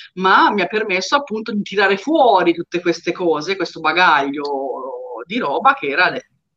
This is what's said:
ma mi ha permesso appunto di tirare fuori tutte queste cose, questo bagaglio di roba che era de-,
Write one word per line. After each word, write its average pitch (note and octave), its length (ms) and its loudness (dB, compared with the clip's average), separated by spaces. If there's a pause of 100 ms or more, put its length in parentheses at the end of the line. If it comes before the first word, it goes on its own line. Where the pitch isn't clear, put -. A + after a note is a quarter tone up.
(140)
ma G#3 360 4
mi G#3 120 0
ha F3 40 0
permesso G3 500 -2
appunto A3 360 -4
di G#3 100 -2
tirare G3 360 2
fuori G#3 560 4
tutte E3+ 260 -6
queste E3+ 320 -2
cose, E3+ 440 -2
questo E3 240 -6
bagaglio C#3+ 1500 -2
di G#3 120 -6
roba B3+ 360 0
che D3+ 140 -6
era D#3+ 220 0
de-, - 160 -10 (300)